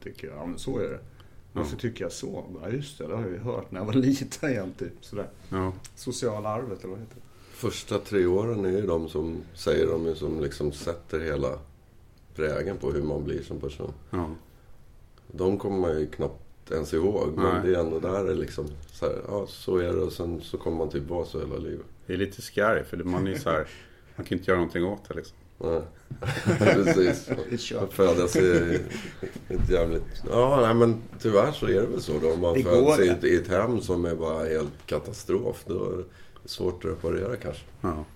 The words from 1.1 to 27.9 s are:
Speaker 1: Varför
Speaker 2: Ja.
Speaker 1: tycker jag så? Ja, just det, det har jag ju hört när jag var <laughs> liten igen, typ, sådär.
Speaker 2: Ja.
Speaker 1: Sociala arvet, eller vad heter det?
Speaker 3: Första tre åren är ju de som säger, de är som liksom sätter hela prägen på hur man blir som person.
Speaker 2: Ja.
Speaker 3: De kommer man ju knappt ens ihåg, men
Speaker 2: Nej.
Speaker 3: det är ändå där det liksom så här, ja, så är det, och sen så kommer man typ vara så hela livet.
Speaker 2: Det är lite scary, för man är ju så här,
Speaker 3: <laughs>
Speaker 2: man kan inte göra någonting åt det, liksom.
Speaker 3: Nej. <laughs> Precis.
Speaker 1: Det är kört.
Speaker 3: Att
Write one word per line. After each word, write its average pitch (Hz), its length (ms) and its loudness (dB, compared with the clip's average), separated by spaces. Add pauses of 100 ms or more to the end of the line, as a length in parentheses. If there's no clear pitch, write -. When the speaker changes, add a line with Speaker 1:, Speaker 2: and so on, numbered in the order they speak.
Speaker 1:
Varför 82 220 -4
Speaker 2:
Ja. 107 40 -12
Speaker 1:
tycker 113 260 -4
jag 85 60 -6
så? 92 320 -8 (180)
Ja, 87 80 -8
just 143 280 -6
det, 78 100 -8
det 87 80 -6
har 117 60 -4
jag 98 100 -4
ju 87 60 -8
hört 117 340 -6
när 92 80 -8
jag 101 60 -4
var 107 80 -2
<laughs> - 0 -
liten 135 560 2
igen, 95 300 -4
typ, 87 220 -6
sådär. 101 260 -8 (220)
Speaker 2:
Ja. 95 240 -2 (220)
Speaker 1:
Sociala 110 540 -4
arvet, 107 300 -4
eller 95 100 -12
vad 95 100 -10
heter 110 160 -16
det? - 60 -20 (300)
Speaker 3:
Första - 480 -4
tre 95 260 2
åren 101 400 2
är 92 40 2
ju 98 180 2
de 82 220 0
som 82 280 -4 (160)
säger, 80 340 2
de 82 200 0
är 80 80 0
som 78 260 -4
liksom 73 300 -2
sätter 82 480 -6
hela 71 400 -2 (760)
prägen 76 420 -2
på 69 140 -2
hur 73 120 0
man 73 200 -2
blir 73 200 -4
som 76 160 -8
person. 71 340 -8 (160)
Speaker 2:
Ja. 87 200 -4 (1040)
Speaker 3:
De 95 260 2
kommer 98 220 -2
man 82 200 2
ju 76 80 -2
knappt - 640 -8
ens 78 220 -2
ihåg, 85 420 2
men 90 100 2
Speaker 2:
Nej. 90 160 4 (100)
Speaker 3:
det 90 60 4
är - 20 2
ändå 80 200 0
där 92 240 0
det 87 100 0
liksom 76 320 -4 (220)
så - 180 -6
här, - 100 -2 (120)
ja, 101 200 -2
så - 300 0
är 87 160 2
det, 87 80 2
och 85 120 -2
sen 85 280 -4
så - 160 -8
kommer 85 200 -4
man 80 120 -2
typ 73 200 -4
vara 85 160 -2
så 80 140 -8
hela 73 180 -6
livet. 78 280 -8 (200)
Speaker 2:
Det 92 80 -4
är 92 40 -2
lite 98 240 -2
scary, 101 420 2
för - 140 -8
man 90 300 0
är 95 40 -2
ju 95 80 -4
så - 100 -2
här, 78 180 0 (240)
Speaker 3:
<laughs> - 240 -20
Speaker 2:
man - 100 -10
kan 95 120 -2
inte 90 140 -2
göra 92 80 4
någonting 85 260 0
åt 101 220 -6
det, - 60 -10
liksom. - 240 -10 (220)
Speaker 3:
Nej. 82 220 -2 (380)
<laughs> - 400 0
Precis. 92 680 6
Speaker 1:
Det - 280 -4
är 120 40 -2
kört. 113 260 -4
Speaker 3:
Att 95 100 -6